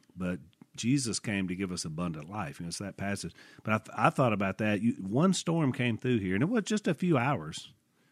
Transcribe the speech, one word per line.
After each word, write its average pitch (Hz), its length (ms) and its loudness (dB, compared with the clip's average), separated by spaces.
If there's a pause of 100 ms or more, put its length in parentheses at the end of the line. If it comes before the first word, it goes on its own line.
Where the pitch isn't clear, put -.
(160)
But 90 240 -4 (360)
Jesus 120 420 0
came 98 300 -2
to 90 80 -4
give 95 160 -2
us 85 120 -6
abundant 80 460 -4
life. 95 300 -8
You 85 40 -8
know, 85 40 -8
it's 82 100 -8
that 98 180 -10
passage. 98 360 -4 (320)
But 107 100 2
I 107 40 2
th-, - 180 -10
I 110 140 6
thought 123 220 4
about 98 260 0
that. 104 240 2
You, 113 180 4
one 123 320 2
storm 165 400 2
came 120 240 0
through 123 220 2
here, 95 160 0
and 101 80 2
it 160 60 2
was 220 160 0
just 214 220 -2
a 185 80 2
few 170 240 2
hours 113 540 -2 (400)